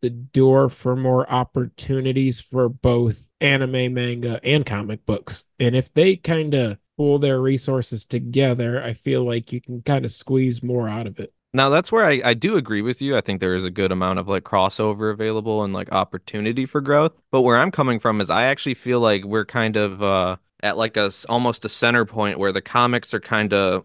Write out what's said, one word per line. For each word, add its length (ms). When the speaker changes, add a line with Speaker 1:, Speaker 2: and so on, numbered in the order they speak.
Speaker 1:
the 80
door 580
for 280
more 340
opportunities 1120
for 280
both 640
anime, 540
manga, 500
and 220
comic 400
books. 380
And 180
if 180
they 220
kinda 600
pool 220
their 220
resources 640
together, 800
I 100
feel 320
like 280
you 80
can 220
kinda 260
squeeze 540
more 260
out 180
of 140
it. 120
Speaker 2:
Now, 160
that's 200
where 140
I, 200
I 100
do 220
agree 260
with 180
you. 160
I 60
think 180
there 140
is 100
a 60
good 200
amount 280
of, 100
like, 160
crossover 640
available 540
and, 80
like, 200
opportunity 720
for 160
growth. 300
But 80
where 160
I'm 140
coming 280
from 220
is 80
I 160
actually 300
feel 260
like 240
we're 220
kind 300
of, 260
uh, 340
at, 140
like, 220
a 80
s-, 180
almost 400
a 60
center 340
point 340
where 140
the 80
comics 540
are 60
kinda, 640